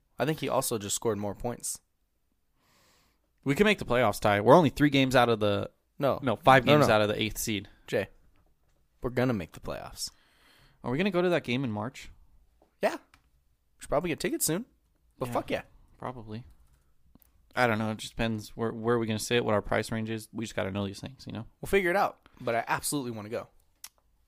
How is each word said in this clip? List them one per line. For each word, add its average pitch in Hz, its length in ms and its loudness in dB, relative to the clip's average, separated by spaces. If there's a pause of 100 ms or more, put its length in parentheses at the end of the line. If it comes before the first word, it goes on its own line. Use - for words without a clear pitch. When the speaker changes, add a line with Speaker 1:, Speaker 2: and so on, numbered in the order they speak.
(180)
Speaker 1:
I 123 80 0
think 151 140 -2
he 135 100 -4
also 127 280 0
just 101 180 -4
scored 110 240 -2
more 101 160 -6
points. - 440 -8 (1600)
Speaker 2:
We 139 120 0
can 202 100 4
make 208 140 4
the - 60 -10
playoffs, 120 340 2
Ty. 104 220 2
We're 120 140 10
only 165 160 8
three 143 180 2
games 131 260 2
out 120 140 6
of 113 100 0
the 101 300 0 (300)
Speaker 1:
No. 131 220 0
Speaker 2:
no, 117 140 -2
five 131 300 6
Speaker 1:
No, 135 80 6
Speaker 2:
games 143 160 8
Speaker 1:
no. 113 60 6
Speaker 2:
out 107 60 6
of 104 60 2
the 107 140 -2
eighth 110 160 -4
seed. 98 320 -6 (180)
Speaker 1:
Jay, 101 220 -2 (920)
we're 127 100 -6
gonna 127 220 0
make 87 200 -6
the - 60 -18
playoffs. - 500 -10 (760)
Speaker 2:
Are 120 80 -6
we 131 60 -2
gonna 196 140 0
go 175 100 2
to 180 80 2
that 160 140 0
game 127 200 -2
in 117 80 -4
March? 104 380 -8 (720)
Speaker 1:
Yeah. 262 140 0
We - 40 -12 (800)
should - 80 -16
probably 160 200 0
get 143 100 -4
tickets 170 260 -4
soon. 180 200 -2 (540)
But 127 80 -4
Speaker 2:
Yeah, 123 60 -6
Speaker 1:
fuck - 180 -4
yeah. - 100 -2 (360)
Speaker 2:
probably. 117 460 -12 (1120)
I 123 120 4
don't 110 120 2
know. 110 120 -2
It 107 60 -6
just - 160 -14
depends 113 420 -4
where, 113 180 -4
where 117 220 0
are 117 40 0
we 113 80 -2
gonna 110 120 -2
sit, 120 260 0
what 110 80 2
our 101 80 2
price 110 300 -2
range 110 180 -4
is. 110 240 -8
We 113 120 -6
just - 100 -12
gotta 98 160 -4
know 101 160 -4
these 98 120 -10
things, - 280 -16
you - 60 -12
know? 104 120 -10 (160)
Speaker 1:
We'll 139 60 -10
figure 196 240 2
it 180 40 0
out. 196 220 -2 (240)
But 120 140 -2
I 117 120 -2
absolutely 143 440 -4
wanna 107 180 -12
go. 110 180 -8 (800)